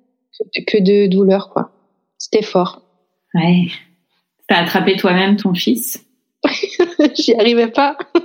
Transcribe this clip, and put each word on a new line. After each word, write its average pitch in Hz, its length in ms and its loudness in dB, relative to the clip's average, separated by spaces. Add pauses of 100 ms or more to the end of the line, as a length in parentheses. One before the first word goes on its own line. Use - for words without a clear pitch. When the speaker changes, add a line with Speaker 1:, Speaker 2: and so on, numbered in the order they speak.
(560)
Speaker 1:
que, - 100 -6
que - 180 0
de 202 240 4
douleur, 190 420 0
quoi. - 220 -6 (460)
C'était - 260 -2
fort. - 380 -2 (520)
Speaker 2:
Ouais. 175 320 2 (840)
T'as 190 160 2
attrapé 180 340 0
toi-même 190 400 2
ton 196 160 -2
fils ? - 520 -4 (380)
Speaker 1:
<laughs> - 720 0
J'y 269 180 0
arrivais 233 360 2
pas. 277 280 0 (280)